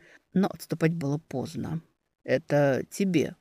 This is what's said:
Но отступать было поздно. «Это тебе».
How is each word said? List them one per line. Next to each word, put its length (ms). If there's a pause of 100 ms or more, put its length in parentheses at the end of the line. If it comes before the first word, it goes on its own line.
(340)
Но 140
отступать 440
было 240
поздно. 640 (420)
«Это 680
тебе». 500